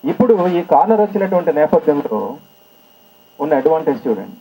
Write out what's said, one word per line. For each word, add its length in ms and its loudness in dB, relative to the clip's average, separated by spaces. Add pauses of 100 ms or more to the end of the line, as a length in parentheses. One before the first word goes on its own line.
(120)
ఇప్పుడు 200 2 (260)
ఈ 40 -2 (100)
corner 340 4
వచ్చినటువంటి 540 -2
నేపథ్యంలో 580 0 (1300)
ఉన్న 180 0
advantage 460 0
చూడండి. 320 -6